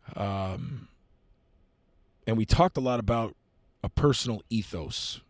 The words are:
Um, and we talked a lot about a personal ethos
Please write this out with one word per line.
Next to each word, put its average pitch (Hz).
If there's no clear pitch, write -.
Um, 98
and 110
we 110
talked -
a 143
lot 123
about 113
a 95
personal 123
ethos -